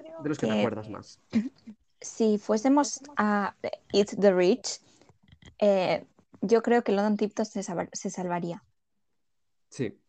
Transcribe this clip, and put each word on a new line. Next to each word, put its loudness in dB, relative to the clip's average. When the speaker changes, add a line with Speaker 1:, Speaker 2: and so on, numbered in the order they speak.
Speaker 1:
de -6
los -4
que 0
te 0
Speaker 2:
que -
Speaker 1:
acuerdas -2
más. -16
Speaker 2:
<clears throat> -4
si 0
fuésemos 0
a -2
It's 2
the 6
Rich, 2
eh, 2
yo 4
creo 2
que 0
London 0
Tipton -2
se -8
salva-, -6
se -8
salvaría. -6
Speaker 1:
Sí, -8